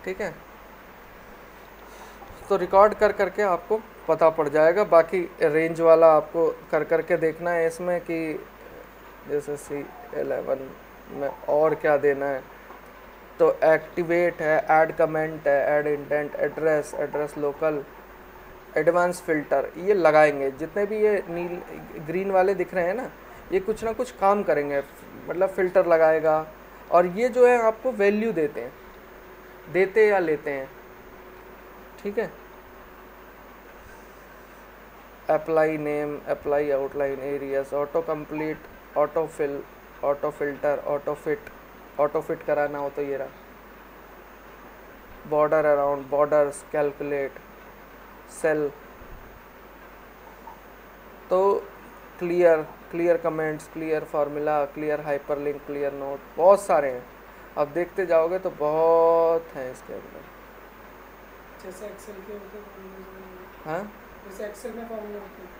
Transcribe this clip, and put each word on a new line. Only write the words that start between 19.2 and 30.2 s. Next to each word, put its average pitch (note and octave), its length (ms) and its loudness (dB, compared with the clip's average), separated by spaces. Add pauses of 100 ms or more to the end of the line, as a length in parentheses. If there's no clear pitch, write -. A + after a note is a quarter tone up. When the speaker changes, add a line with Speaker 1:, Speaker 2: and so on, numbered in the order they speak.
Speaker 1:
filter, C#3+ 560 -2
ये F#3+ 160 0
लगाएंगे। D3+ 600 4
जितने D#3+ 320 -4
भी G#3+ 120 -6
ये G#3+ 320 2
नील, F3 260 -6 (460)
green F3+ 300 -4
वाले F#3+ 240 4
दिख F3+ 180 -6
रहे F3 120 0
हैं F#3 80 -2
ना, B3+ 160 -8 (420)
ये F#3+ 100 0
कुछ G#3+ 220 -4
ना A3+ 100 -4
कुछ A#3+ 200 -6
काम G3+ 300 2
करेंगे, C#3+ 400 0 (440)
मतलब F3+ 220 0
filter F#3 380 2
लगाएगा। D#3+ 580 4 (460)
और F3+ 180 6
ये A3+ 200 0
जो B3 180 6
है B3 160 6
आपको A3 300 0
value G#3 400 2
देते D3+ 280 -2
हैं, B2+ 100 -12 (1040)
देते F#3+ 340 4
या G3 120 4
लेते D3+ 320 -2